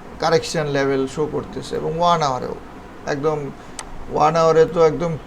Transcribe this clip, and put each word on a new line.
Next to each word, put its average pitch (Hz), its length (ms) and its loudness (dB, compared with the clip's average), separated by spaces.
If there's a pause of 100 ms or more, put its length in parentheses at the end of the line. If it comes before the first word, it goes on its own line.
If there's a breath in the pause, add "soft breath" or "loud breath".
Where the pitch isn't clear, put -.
(200)
কারেকশন 160 460 0
লেভেল 139 420 0
শো 151 240 -2
করতেছে, - 440 -6
এবং 160 220 -2
ওয়ান 170 240 4
আওয়ারেও 127 320 -2 (520)
একদম, 147 440 -2 (600 loud breath)
ওয়ান 156 240 4
আওয়ারে 160 280 6
তো 160 200 4
একদম 156 320 2 (100)